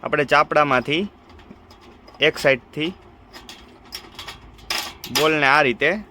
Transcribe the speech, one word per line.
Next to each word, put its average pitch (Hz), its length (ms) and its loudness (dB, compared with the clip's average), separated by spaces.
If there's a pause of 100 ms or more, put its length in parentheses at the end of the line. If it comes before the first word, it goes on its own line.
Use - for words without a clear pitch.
આપણે 147 220 -2
ચાપડામાંથી 147 800 2 (1120)
એક 151 160 2
સાઈડથી 147 560 -2 (2250)
બોલને 151 280 2
આ 143 140 6
રીતે 143 380 0 (120)